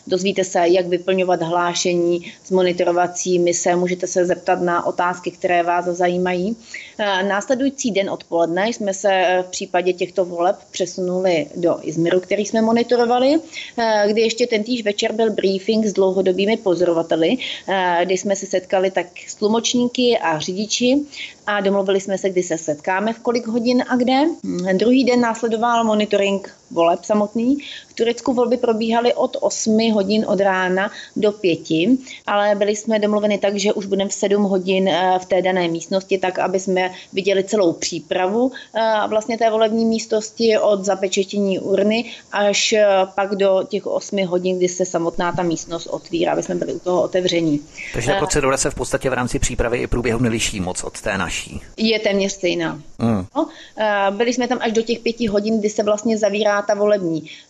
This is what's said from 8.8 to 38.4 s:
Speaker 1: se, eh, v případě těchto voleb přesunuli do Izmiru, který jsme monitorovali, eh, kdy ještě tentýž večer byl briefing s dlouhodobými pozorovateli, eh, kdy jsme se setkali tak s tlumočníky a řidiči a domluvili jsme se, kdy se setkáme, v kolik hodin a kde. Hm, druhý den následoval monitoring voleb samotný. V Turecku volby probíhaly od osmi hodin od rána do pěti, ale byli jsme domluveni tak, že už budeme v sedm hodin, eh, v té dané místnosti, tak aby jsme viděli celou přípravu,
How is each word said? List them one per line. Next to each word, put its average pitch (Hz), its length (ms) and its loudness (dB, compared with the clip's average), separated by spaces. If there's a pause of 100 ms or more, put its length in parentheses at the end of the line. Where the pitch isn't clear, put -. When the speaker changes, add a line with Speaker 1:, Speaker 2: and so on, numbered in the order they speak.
Speaker 1:
se, 196 180 0
eh, 185 360 2
v - 20 -18
případě 185 440 -2
těchto 175 320 -2
voleb 175 300 0 (160)
přesunuli 180 840 -2
do 170 260 0
Izmiru, 170 380 0
který 202 260 -2
jsme 226 160 0
monitorovali, 240 800 2 (380)
eh, 220 300 2
kdy 214 140 2
ještě 226 260 0
tentýž 233 360 -2
večer 208 300 -2
byl 220 180 2
briefing 196 540 0
s 196 80 -2
dlouhodobými 190 640 2
pozorovateli, 170 800 2 (300)
eh, 180 360 0
kdy 185 140 0
jsme 196 180 -2
se 196 100 -6
setkali 190 460 0
tak 180 140 -2 (220)
s - 80 -14
tlumočníky 240 840 0
a 160 220 -2
řidiči 214 580 0 (500)
a 208 140 0
domluvili 196 400 0
jsme 196 160 -4
se, 196 120 -2
kdy 180 140 0
se 165 140 -4
setkáme, 185 560 -2
v 226 60 -18
kolik 233 280 -2
hodin 240 420 0
a 247 60 0
kde. 262 300 2 (180)
Hm, 185 340 0
druhý 247 260 4
den 247 180 4
následoval 233 600 0
monitoring 202 720 0 (160)
voleb 170 320 2
samotný. 226 540 0 (300)
V - 60 -20
Turecku 240 400 0
volby 240 240 2
probíhaly 233 560 2
od - 260 -2
osmi 220 520 2
hodin 214 360 2
od 190 120 2
rána 185 520 2 (240)
do 208 160 2
pěti, 170 640 2 (300)
ale 208 280 2
byli 202 200 2
jsme 220 240 0
domluveni 208 380 2
tak, 202 200 0
že 196 160 0
už 196 120 -4
budeme 196 240 -2
v - 40 -10
sedm 208 300 2
hodin, 190 460 2
eh, 185 300 2
v 180 60 -10
té 185 160 2
dané 185 260 0
místnosti, 185 500 -2
tak 185 220 -2
aby 180 200 0
jsme 185 320 0 (220)
viděli 190 300 0
celou 190 300 2
přípravu, 190 800 -2 (240)